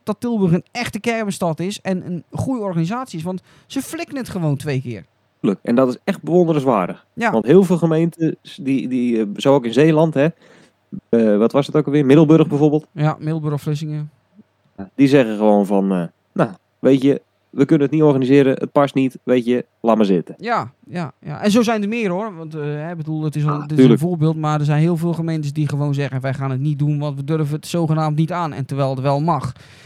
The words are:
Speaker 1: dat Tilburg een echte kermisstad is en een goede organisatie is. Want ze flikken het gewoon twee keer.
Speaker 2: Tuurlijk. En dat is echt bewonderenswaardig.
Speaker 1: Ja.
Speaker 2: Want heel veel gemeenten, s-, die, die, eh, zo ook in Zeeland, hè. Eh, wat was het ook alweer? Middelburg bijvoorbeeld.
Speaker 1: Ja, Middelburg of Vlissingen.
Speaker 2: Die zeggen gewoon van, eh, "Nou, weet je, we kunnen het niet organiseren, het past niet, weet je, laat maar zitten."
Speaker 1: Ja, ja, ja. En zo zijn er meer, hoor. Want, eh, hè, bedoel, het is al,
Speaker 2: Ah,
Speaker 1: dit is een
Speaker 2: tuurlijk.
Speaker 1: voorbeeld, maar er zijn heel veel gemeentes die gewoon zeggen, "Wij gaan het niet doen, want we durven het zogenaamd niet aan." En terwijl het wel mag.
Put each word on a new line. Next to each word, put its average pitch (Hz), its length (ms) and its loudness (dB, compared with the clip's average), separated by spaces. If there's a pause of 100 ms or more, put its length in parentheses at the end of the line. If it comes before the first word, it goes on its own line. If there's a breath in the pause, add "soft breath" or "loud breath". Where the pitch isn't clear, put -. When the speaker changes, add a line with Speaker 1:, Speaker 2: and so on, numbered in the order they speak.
Speaker 1:
dat 214 180 -4
Tilburg 208 320 0
een 180 200 0
echte 226 280 -8
kermisstad 202 600 -4
is 196 200 -8
en 185 260 -6
een 175 240 -8
goede 254 320 -4
organisatie 190 560 -4
is. 156 60 -8
Want 185 180 -8 (240 soft breath)
ze 269 160 -6
flikken 320 340 -10
het 240 120 -8
gewoon 156 280 -2
twee 131 260 -6
keer. 117 220 -12 (360)
Speaker 2:
Tuurlijk. 95 240 -2
En 120 100 -2
dat 127 140 4
is 123 160 -4
echt 196 180 -4
bewonderenswaardig. 143 880 0
Speaker 1:
Ja. 226 180 -2
Speaker 2:
Want 110 160 0
heel 175 180 8
veel 175 140 0
gemeenten, 165 640 0
s-, - 200 -20
die, 135 260 -2
die, 123 320 0
eh, 107 60 0 (100)
zo 139 180 2
ook 131 100 2
in 113 80 -6
Zeeland, 156 420 4
hè. 139 140 2 (800 soft breath)
Eh, 110 300 2
wat 113 140 2
was 139 140 0
het - 100 -2
ook 151 100 0
alweer? 143 200 2
Middelburg 156 420 6
bijvoorbeeld. 147 440 0
Speaker 1:
Ja, 151 260 -2
Middelburg 151 360 -4
of 139 80 -6
Vlissingen. 151 480 -6 (840)
Speaker 2:
Die 135 140 4
zeggen 123 280 4
gewoon 104 300 4
van, 98 260 0
eh, 90 120 -2 (280)
"Nou, - 180 -2 (280)
weet 131 240 4
je, 139 200 2 (280)
we 139 140 0
kunnen 143 220 2
het 139 100 -4
niet 156 80 4
organiseren, 135 540 4
het - 140 -8
past 143 220 2
niet, 135 280 -2
weet 127 220 2
je, 123 200 0 (160)
laat 113 160 2
maar 110 80 4
zitten." 92 340 0
Speaker 1:
Ja, 196 340 -4 (160)
ja, 170 320 -10
ja. - 220 -12
En 208 80 2
zo 233 120 4
zijn 214 200 -2
er 196 60 -4
meer, 220 220 -4
hoor. 190 260 -6
Want, 160 180 -14
eh, 156 80 -8
hè, 151 340 -8
bedoel, 156 260 -6
het 151 140 -4
is 147 100 -2
al, 151 40 0
Speaker 2:
Ah, 147 100 0
Speaker 1:
dit 143 40 -8
is 147 60 -10
een 156 60 -4
Speaker 2:
tuurlijk. 127 240 6
Speaker 1:
voorbeeld, 160 360 0
maar 151 220 -2
er 147 60 -2
zijn 147 160 0
heel 170 160 2
veel 170 160 -2
gemeentes 160 400 -4
die 151 160 -2
gewoon 143 260 -2
zeggen, 135 260 -4
"Wij 131 140 -4
gaan 135 160 -6
het 131 100 -4
niet 147 180 -2
doen, 147 200 0
want 143 180 -6
we 139 80 -8
durven 151 320 -2
het 156 100 -10
zogenaamd 156 500 -2
niet 160 160 0
aan." 170 200 -4
En 131 140 -8
terwijl 139 240 -2
het 131 100 -6
wel 139 200 0
mag. 151 320 -2 (340 soft breath)